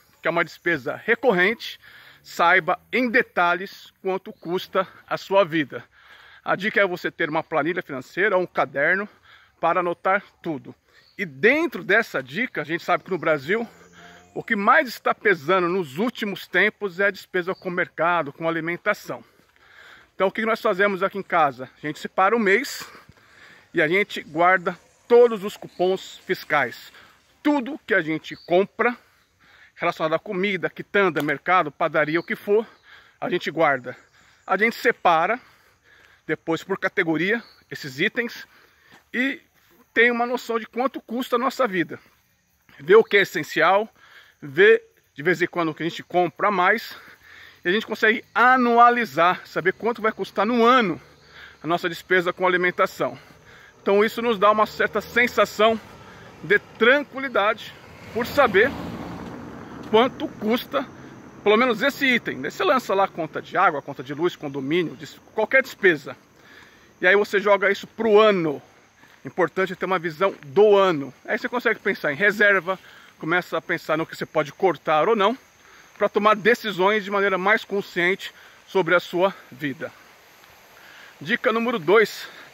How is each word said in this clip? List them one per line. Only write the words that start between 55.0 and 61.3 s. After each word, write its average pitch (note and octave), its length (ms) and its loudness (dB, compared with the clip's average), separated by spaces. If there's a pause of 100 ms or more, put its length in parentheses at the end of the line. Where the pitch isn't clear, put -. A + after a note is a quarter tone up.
de F#3+ 160 2 (180)
tranquilidade A#3+ 960 0 (400)
por A#3 120 -4
saber A#3+ 440 4 (1200)
quanto B3 380 0
custa, A#3+ 580 -4 (560)